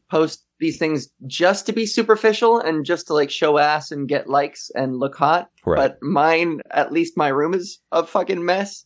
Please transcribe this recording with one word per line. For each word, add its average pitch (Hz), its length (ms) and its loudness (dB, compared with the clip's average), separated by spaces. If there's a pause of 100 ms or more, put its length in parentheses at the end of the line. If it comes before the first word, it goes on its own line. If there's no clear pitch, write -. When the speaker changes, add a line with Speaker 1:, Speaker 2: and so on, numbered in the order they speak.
Speaker 1:
post 160 340 0 (160)
these 160 200 -2
things 156 280 -2 (200)
just 180 400 0
to 220 60 -2
be 226 120 0
superficial 220 720 2
and 160 280 -2
just 165 220 -4
to, 165 60 -2
like, 147 160 2
show 151 300 2
ass 151 320 0
and 143 180 -6
get 143 180 -2
likes 143 460 -2
and 131 240 -2
look 139 180 -4
hot. 160 360 0 (120)
Speaker 2:
Right. - 140 2
Speaker 1:
But 135 240 0
mine, 160 600 0 (100)
at - 200 0
least 165 240 -2
my 151 120 0
room 147 260 0
is 185 260 -6 (120)
a 165 120 2
fucking 180 400 -2
mess. 190 420 -2